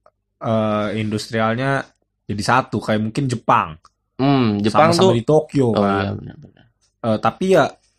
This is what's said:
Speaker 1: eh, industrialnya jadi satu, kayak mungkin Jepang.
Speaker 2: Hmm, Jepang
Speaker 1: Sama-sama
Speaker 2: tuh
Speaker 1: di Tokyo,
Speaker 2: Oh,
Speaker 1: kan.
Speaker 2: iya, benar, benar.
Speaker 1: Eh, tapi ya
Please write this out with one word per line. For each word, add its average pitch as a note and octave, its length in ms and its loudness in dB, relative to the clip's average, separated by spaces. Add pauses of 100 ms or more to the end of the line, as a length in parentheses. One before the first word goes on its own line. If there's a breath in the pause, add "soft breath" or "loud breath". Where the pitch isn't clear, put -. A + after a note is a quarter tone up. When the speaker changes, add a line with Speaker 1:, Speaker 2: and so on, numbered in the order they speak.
(380)
Speaker 1:
eh, G#2+ 580 -2
industrialnya A2+ 920 -4 (380)
jadi G#2 200 -8
satu, B2 380 0
kayak A2 180 -2
mungkin A2 260 -4
Jepang. A2+ 520 -2 (380)
Speaker 2:
Hmm, B2+ 420 2
Jepang A2 320 2
Speaker 1:
Sama-sama F3 160 2
Speaker 2:
tuh F#3 60 4
Speaker 1:
di A#2 120 0
Tokyo, D3 440 2
Speaker 2:
Oh, A2 100 2
Speaker 1:
kan. G#2 160 4
Speaker 2:
iya, G2 200 -2
benar, G2 220 -12
benar. - 300 -20 (380)
Speaker 1:
Eh, A2 160 0
tapi - 320 -2
ya D3+ 180 4 (300)